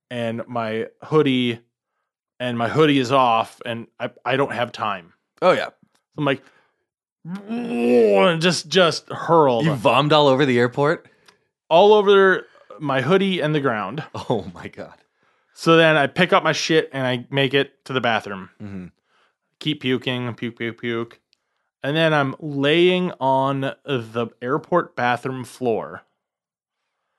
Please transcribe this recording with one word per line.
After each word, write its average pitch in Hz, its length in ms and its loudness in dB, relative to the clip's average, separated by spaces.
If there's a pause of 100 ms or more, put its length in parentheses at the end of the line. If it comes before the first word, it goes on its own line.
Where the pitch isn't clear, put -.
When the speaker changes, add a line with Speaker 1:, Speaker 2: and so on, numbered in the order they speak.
(100)
Speaker 1:
and 117 360 -6
my 113 400 -6 (160)
hoodie, 127 580 0 (800)
and 123 180 -6
my 117 120 -2
hoodie 147 320 2
is 120 100 -4
off, 123 560 0
and 117 220 -10 (100)
I, 123 120 -8 (140)
I 127 120 -2
don't 131 160 -2
have 117 180 -6
time. 95 420 -8 (300)
Speaker 2:
Oh, 180 100 4
yeah. 98 180 -2 (460)
Speaker 1:
I'm 151 80 -6
like, 139 180 -2 (1080)
and 233 920 2
just, 165 280 -2
just 165 400 2
hurled. 139 560 2
Speaker 2:
You 160 100 2
vommed 135 380 2
all 147 160 6
over 135 180 4
the 123 120 2
airport? 139 500 0 (600)
Speaker 1:
All 190 240 6
over 196 540 4 (320)
my 135 240 -2
hoodie 185 380 0
and 151 140 0
the 151 60 0
ground. 117 440 -4 (100)
Speaker 2:
Oh, 104 400 -6
my - 140 -16
God. 85 260 -16 (580)
Speaker 1:
So 165 240 4
then 160 200 4
I 143 100 2
pick 175 260 0
up 185 120 4
my 160 80 0
shit, 156 400 -2
and 135 140 -6
I 123 240 -4
make 139 240 -2
it 139 320 -4
to 135 60 -12
the 127 80 -2
bathroom. 101 500 -4 (120)
Speaker 2:
Mm-hmm. 98 240 -14 (720)
Speaker 1:
Keep 147 240 -6
puking, 123 520 -4
puke, 117 220 -10
puke, 117 240 -10
puke. 117 400 -8 (600)
And 143 140 -4
then 160 180 2
I'm 139 240 -2
laying 165 840 0
on 135 420 0
the 117 680 -4 (120)
airport 160 540 -2
bathroom 123 480 -2
floor, 92 580 -6 (1160)